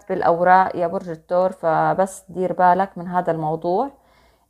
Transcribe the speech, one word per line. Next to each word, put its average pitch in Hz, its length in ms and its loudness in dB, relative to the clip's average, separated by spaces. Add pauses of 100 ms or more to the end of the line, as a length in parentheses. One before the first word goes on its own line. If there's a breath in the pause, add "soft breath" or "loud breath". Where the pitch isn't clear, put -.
بالأوراق 185 680 2
يا 170 120 -2
برج 180 220 -6
الثور، 180 420 -2
فبس 160 800 -2
دير 175 240 -4
بالك 180 440 2
من 175 100 -10
هذا 180 240 -2
الموضوع. 165 600 -4 (580 soft breath)